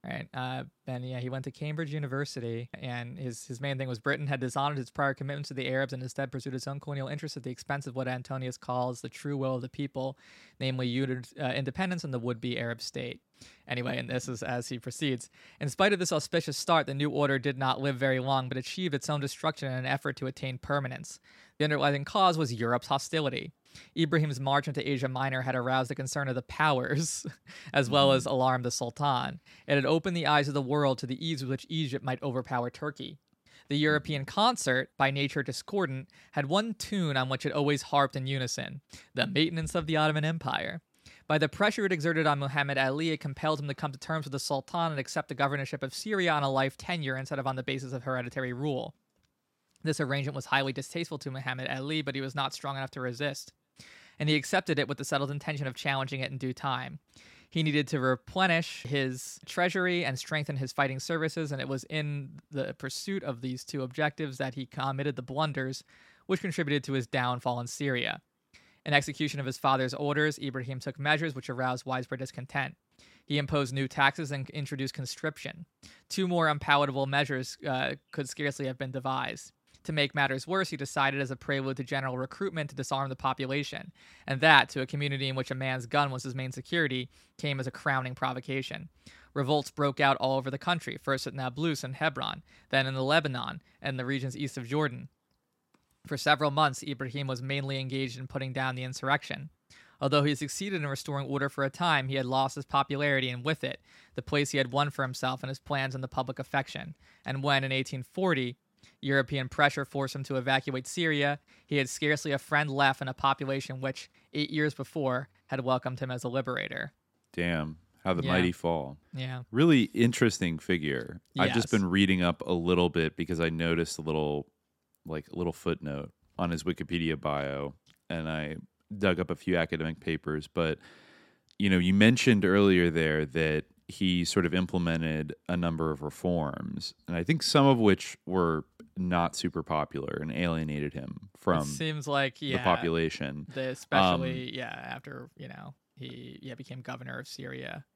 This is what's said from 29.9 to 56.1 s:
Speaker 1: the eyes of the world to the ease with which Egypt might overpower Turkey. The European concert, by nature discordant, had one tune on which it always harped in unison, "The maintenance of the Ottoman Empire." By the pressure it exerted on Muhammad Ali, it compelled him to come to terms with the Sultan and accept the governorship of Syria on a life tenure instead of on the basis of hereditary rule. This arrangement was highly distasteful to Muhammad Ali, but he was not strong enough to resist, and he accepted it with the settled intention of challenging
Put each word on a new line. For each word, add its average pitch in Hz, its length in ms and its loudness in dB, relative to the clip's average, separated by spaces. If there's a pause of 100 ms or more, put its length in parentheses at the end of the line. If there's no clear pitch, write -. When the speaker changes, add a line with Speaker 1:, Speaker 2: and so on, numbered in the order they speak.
Speaker 1:
the 156 120 0
eyes 147 200 4
of 143 60 -4
the 143 80 2
world 135 380 2
to 139 60 -6
the 127 200 -6
ease 156 160 -2
with 127 80 -4
which 131 180 -4
Egypt 151 380 -4
might 127 180 -4
overpower 123 460 -2
Turkey. 147 480 -10 (500)
The 143 100 0
European 151 460 2
concert, 143 760 2
by 135 140 4
nature 139 320 0
discordant, 135 640 -4 (220)
had 139 140 0
one 202 300 0
tune 165 420 0
on 131 100 2
which 131 180 -2
it 139 60 0
always 143 300 2
harped 139 340 2
in 131 120 -4
unison, 135 520 -4 (340)
"The - 140 2
maintenance 165 480 0
of 160 120 0
the 156 100 2
Ottoman 151 260 4
Empire." 160 580 -2 (460)
By 156 100 4
the 151 120 4
pressure 208 360 2
it 185 60 2
exerted 160 360 2
on 143 120 4
Muhammad 139 380 0
Ali, 139 320 2
it 151 100 -2
compelled 151 400 -2
him 143 80 -6
to 139 60 -4
come 143 180 -4
to 131 80 -12
terms 160 260 -4
with 139 60 -8
the 139 80 -4
Sultan 160 520 -2
and 143 80 -4
accept - 280 -4
the - 80 -8
governorship 139 480 0
of 135 100 -6
Syria 190 380 0
on 147 120 4
a 135 80 2
life 135 260 2
tenure 143 400 -4
instead 135 220 -4
of 131 80 -2
on 131 80 0
the 131 80 -4
basis 135 300 -4
of 123 100 -6
hereditary 127 500 -4
rule. 127 400 -2 (880)
This 160 160 0
arrangement 139 360 -2
was 135 100 -6
highly 135 260 4
distasteful 147 480 -6
to 135 120 -8
Muhammad 131 380 -4
Ali, 143 320 -2
but 139 140 -4
he 139 60 -4
was 135 140 -6
not 135 180 -2
strong 139 240 -6
enough 135 140 -6
to 139 100 -8
resist, 127 520 -6 (680)
and 151 100 0
he 151 60 6
accepted 151 440 2
it 135 80 2
with 143 100 -4
the 139 80 -6
settled 139 260 0
intention 143 360 -4
of 123 80 -6
challenging 135 460 -2